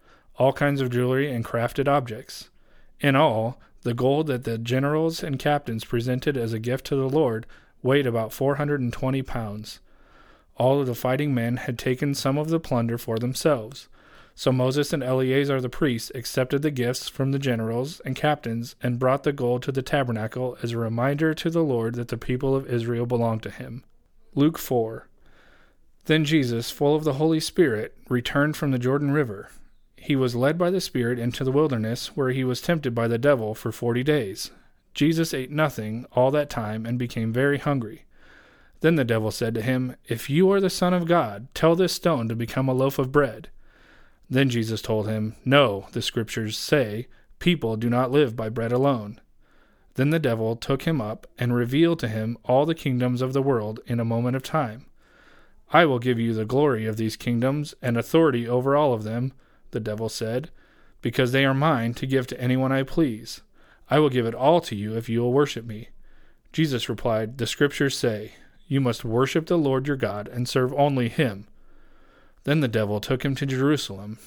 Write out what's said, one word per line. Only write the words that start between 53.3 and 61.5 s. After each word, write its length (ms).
the 80
world 440
in 140
a 40
moment 300
of 80
time. 440
"I 120
will 160
give 180
you 160
the 100
glory 420
of 100
these 180
kingdoms 640
and 160
authority 520
over 260
all 200
of 100
them," 280
the 100
devil 280
said, 420
"because 300
they 120
are 100